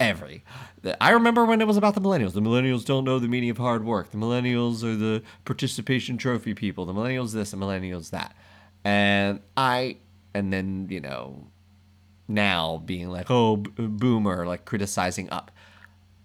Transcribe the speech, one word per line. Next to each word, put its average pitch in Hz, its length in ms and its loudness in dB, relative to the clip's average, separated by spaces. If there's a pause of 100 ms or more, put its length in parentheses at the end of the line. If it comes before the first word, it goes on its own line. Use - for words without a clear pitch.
every. 82 420 -2 (380)
The, - 200 -4
I 151 100 6
remember 233 340 6
when 226 160 4
it 220 60 2
was 208 100 6
about 208 180 4
the 202 60 -2
millennials. 156 320 2
"The 101 80 0
millennials 123 420 2
don't 135 220 0
know 131 140 2
the 120 100 0
meaning 120 200 0
of 117 80 -2
hard 120 280 0
work. 107 260 -2
The 104 60 -8
millennials 120 680 0
are 113 140 -2
the 110 260 0 (220)
participation 123 720 -4
trophy 113 360 -2
people. 98 320 -4
The 87 60 -6
millennials 120 400 -4
this, 107 200 -6
the 101 60 -10
millennials 92 520 -6
that." - 260 -10 (480)
And 101 560 4 (160)
I, 127 400 0 (380)
and 98 180 0
then, 95 380 -4
you 92 100 -6
know, 67 480 -10 (800)
now 87 580 0
being 90 220 -6
like, 90 240 -6
"Oh, 113 240 4
b-, 104 320 -6
boomer," 107 580 2
like, 87 200 -6
criticizing 95 640 -4
up. - 220 -10 (720)